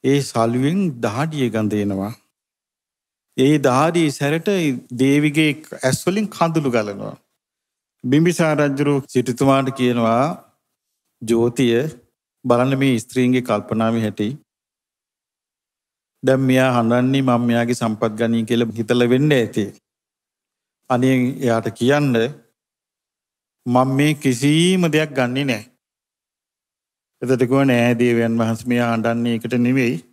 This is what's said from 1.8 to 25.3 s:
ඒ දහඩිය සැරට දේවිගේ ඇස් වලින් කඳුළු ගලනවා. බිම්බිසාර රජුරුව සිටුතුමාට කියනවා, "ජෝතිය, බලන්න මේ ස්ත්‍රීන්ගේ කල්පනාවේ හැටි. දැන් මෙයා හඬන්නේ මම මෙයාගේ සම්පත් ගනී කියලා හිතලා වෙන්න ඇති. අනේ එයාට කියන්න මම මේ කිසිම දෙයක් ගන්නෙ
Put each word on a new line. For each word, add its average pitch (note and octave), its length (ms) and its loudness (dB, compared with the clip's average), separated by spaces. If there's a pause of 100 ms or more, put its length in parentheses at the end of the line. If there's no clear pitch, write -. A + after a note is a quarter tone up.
ඒ C#3+ 200 4
දහඩිය D3 540 2
සැරට D3+ 380 -4 (420)
දේවිගේ C#3+ 600 2 (320)
ඇස් C3 180 0
වලින් G3 260 -2
කඳුළු D#3+ 440 -2
ගලනවා. G#2 440 -4 (880)
බිම්බිසාර D#3+ 540 2
රජුරුව C#3+ 500 0
සිටුතුමාට C3 640 0
කියනවා, A#2+ 520 0 (1000)
"ජෝතිය, A#2 540 0 (680)
බලන්න B2+ 340 2
මේ C3+ 200 2
ස්ත්‍රීන්ගේ B2+ 420 0
කල්පනාවේ A2+ 600 -2
හැටි. G#2+ 280 -4 (1900)
දැන් C3 180 4
මෙයා C3 300 4
හඬන්නේ B2 500 2
මම A#2+ 240 2
මෙයාගේ A#2 360 0
සම්පත් A2 340 -2
ගනී A#2 300 0
කියලා A#2 260 0
හිතලා A#2+ 380 0
වෙන්න C#3 220 2
ඇති. A2 340 0 (1200)
අනේ C3 260 2 (220)
එයාට A#2 340 0
කියන්න C#3 400 0 (1500)
මම B2+ 300 2
මේ D3 180 2
කිසිම D#3 760 0
දෙයක් D#3 200 0
ගන්නෙ C3 320 -2